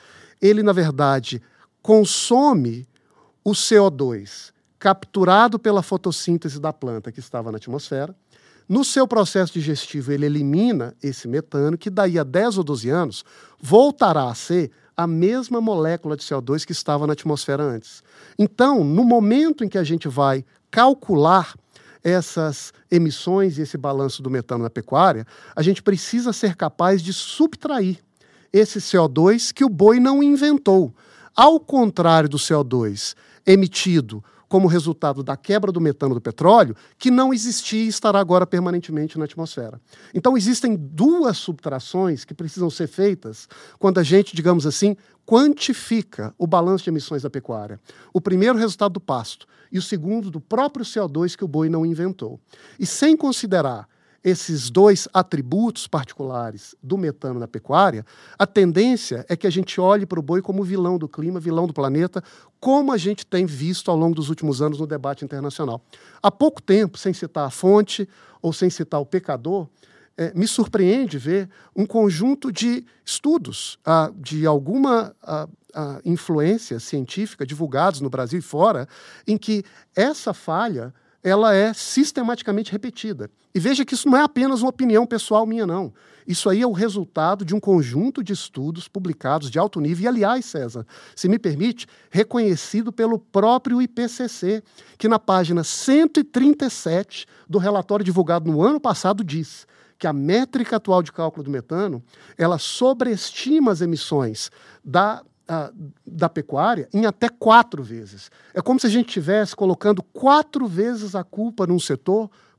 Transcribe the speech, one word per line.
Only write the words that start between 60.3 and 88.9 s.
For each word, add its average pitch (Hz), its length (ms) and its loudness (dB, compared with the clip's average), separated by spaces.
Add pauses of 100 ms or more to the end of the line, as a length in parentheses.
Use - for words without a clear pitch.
como 196 200 -4
vilão 180 360 -2
do 156 100 -8
clima, 170 320 -6
vilão 165 260 -2
do 156 60 -6
planeta, 151 500 -2 (380)
como 277 320 2
a 226 60 0
gente 180 260 -4
tem 185 220 0
visto 160 440 -4
ao 170 60 2
longo 165 180 2
dos 151 140 -4
últimos 151 320 -4
anos 151 180 -2
no 156 80 -6
debate 143 380 -8
internacional. 139 580 -8 (400)
Há 202 80 4
pouco 302 300 0
tempo, 202 380 0
sem 190 160 -4
citar 156 320 -6
a 127 40 -8
fonte 202 560 2 (360)
ou 165 100 -2
sem 185 160 0
citar 170 320 -4
o 139 60 -6
pecador, 165 600 -4 (520)
eh, 165 160 -6
me 190 120 0
surpreende 208 680 0
ver 180 320 -4 (260)
um 196 120 -2
conjunto 226 640 0
de 240 320 -2 (180)
estudos, - 840 -4
ah, 160 280 2
de 156 320 -4
alguma, 220 760 0
ah, 156 260 -8 (240)
ah, 139 320 -10
influência 170 720 -2
científica 147 680 -8
divulgados 147 560 -2
no 139 80 -4
Brasil 131 300 -6
e - 20 -6
fora, 151 440 0 (400)
em 208 120 0
que 208 260 -4 (320)
essa 240 380 0
falha, 160 580 -6 (300)
ela 202 320 4
é 208 180 4
sistematicamente 233 1000 -2
repetida. 208 580 -10 (240)
E 190 60 -2
veja 254 240 0
que - 100 -6
isso 269 140 -2
não 254 80 6
é 285 60 6
apenas 269 400 0
uma 254 80 0
opinião 240 360 2
pessoal 220 380 0
minha, 220 220 -4
não. 170 260 -4 (340)
Isso 175 220 -4
aí 202 140 2
é 254 40 2
o 233 60 -2
resultado 190 720 -2
de 165 100 -4
um 214 60 -2
conjunto 185 640 0
de 196 100 -8
estudos 165 540 -8
publicados 151 640 -6